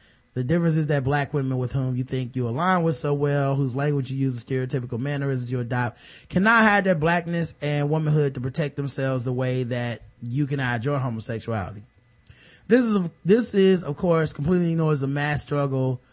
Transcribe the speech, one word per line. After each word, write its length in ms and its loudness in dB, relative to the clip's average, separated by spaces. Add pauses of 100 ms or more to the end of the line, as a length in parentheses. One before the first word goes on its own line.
(320)
The 100 -4
difference 360 2
is 80 0
that 180 0
black 300 0
women 240 -2
with 140 -4
whom 240 -2
you 80 -2
think 300 -6
you 140 -2
align 340 0
with 140 2
so 160 -2
well, 420 2
whose 220 0
language 340 0
you 60 -6
use, 260 -2
the 120 -6
stereotypical 440 -4
mannerisms 540 -4
you 80 0
adopt, 380 -4 (320)
cannot 320 4
hide 220 6
their 100 4
blackness 680 0
and 300 0
womanhood 440 2
to 60 -8
protect 360 -4
themselves 480 -2
the 100 -2
way 300 -2
that 360 -4 (220)
you 240 -2
can 140 -2
hide 220 -2
your 160 -2
homosexuality. 840 -6 (840)
This 160 6
is, 260 0 (140)
this 280 4
is, 300 6
of 160 -8
course, 340 2
completely 380 0
ignores 300 2
the 60 -2
mass 360 -2
struggle. 580 -2 (120)